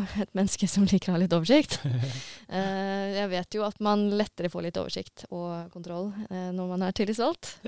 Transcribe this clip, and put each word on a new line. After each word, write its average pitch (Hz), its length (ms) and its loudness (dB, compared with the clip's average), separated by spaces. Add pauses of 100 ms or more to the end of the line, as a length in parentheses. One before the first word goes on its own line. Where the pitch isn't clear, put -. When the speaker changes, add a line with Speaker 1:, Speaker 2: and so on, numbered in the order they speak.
Speaker 1:
<laughs> 208 120 -2
et - 160 -4
menneske 196 320 2
som 196 160 4
liker 190 240 4
å 180 80 2
ha 175 80 4
litt 170 80 2
oversikt. 170 520 4
Speaker 2:
<laughs> 143 40 -2 (600)
Speaker 1:
Eh, 196 640 -2
jeg 202 160 0
vet 180 300 -4
jo 214 80 0
at 208 180 -4
man 208 220 4 (100)
lettere 190 320 0
får 175 160 -4
litt 170 160 -4
oversikt - 460 -8 (100)
og 175 320 -6
kontroll, 175 380 -8 (240)
eh, 185 160 -4 (100)
når 180 140 -2
man 185 160 0
er 190 100 -2
tillitsvalgt. 226 720 0